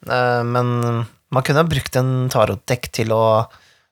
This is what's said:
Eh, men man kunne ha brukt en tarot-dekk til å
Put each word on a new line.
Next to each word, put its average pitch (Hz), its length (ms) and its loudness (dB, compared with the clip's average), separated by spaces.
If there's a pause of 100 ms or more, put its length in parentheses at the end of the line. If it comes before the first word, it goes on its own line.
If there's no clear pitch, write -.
Eh, 123 360 0
men 120 640 -2 (260)
man 131 120 0
kunne 143 140 2
ha 165 60 4
brukt 151 320 -2
en 127 340 0
tarot-dekk 107 640 -2
til 110 180 -2
å 110 380 2 (440)